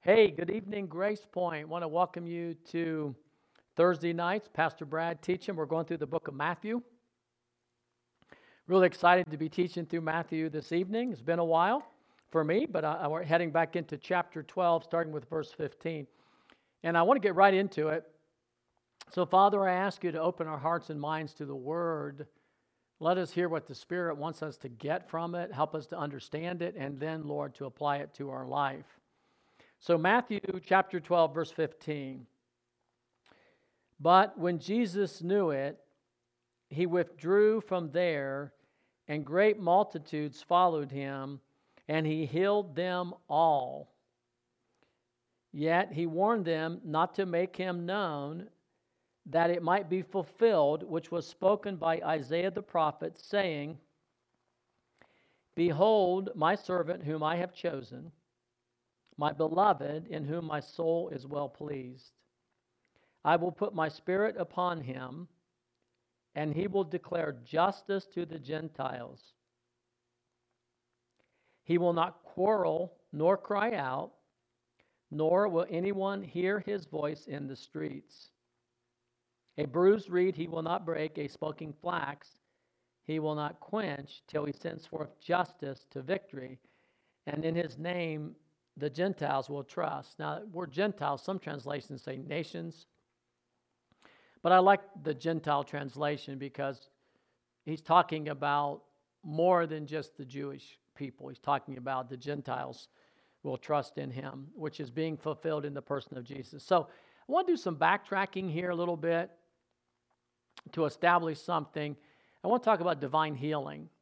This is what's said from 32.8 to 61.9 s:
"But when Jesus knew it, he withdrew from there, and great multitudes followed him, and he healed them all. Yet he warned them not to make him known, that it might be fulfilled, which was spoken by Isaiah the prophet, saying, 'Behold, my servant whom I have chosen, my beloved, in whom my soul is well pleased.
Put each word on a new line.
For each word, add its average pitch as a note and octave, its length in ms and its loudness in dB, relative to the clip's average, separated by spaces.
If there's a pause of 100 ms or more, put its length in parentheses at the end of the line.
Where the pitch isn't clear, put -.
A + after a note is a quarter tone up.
"But F#3 380 8
when F3 220 0
Jesus G3 640 -2
knew F#3 260 2
it, C#3 340 -2 (840)
he E3 160 0
withdrew F3+ 760 4
from F3+ 280 -2
there, C#3+ 640 0 (540)
and D3 180 -4
great G#3 340 4
multitudes E3+ 840 2
followed E3+ 480 4
him, C#3 500 -8 (460)
and D#3 180 0
he D#3 220 0
healed F#3 480 2
them F3+ 400 -2 (120)
all. D3 640 2 (1600)
Yet E3 400 2
he E3 140 -2
warned F#3+ 400 2
them E3 380 -2
not E3 320 0
to G3 100 0
make F3+ 300 -2
him F3+ 280 -4
known, E3+ 680 -4 (760)
that E3 240 2
it F3 140 0
might F3+ 260 2
be F3+ 140 0
fulfilled, D#3+ 800 2
which E3 280 -4
was E3+ 140 -4
spoken G3+ 520 0
by E3 260 0
Isaiah D#3+ 480 0
the G3 100 -6
prophet, D#3+ 560 -2
saying, D#3+ 600 -2 (1800)
'Behold, F#3 800 4
my D#3+ 180 2
servant F3 500 -2
whom D3+ 200 -4
I D#3+ 140 0
have F3+ 140 -4
chosen, D#3 600 -8 (1080)
my D3+ 160 0
beloved, D#3+ 760 2
in D#3 160 -8
whom D#3+ 220 -4
my D3+ 140 -4
soul E3 500 -2
is C3+ 180 -10
well C#3+ 220 -4
pleased. C3 640 -12 (1080)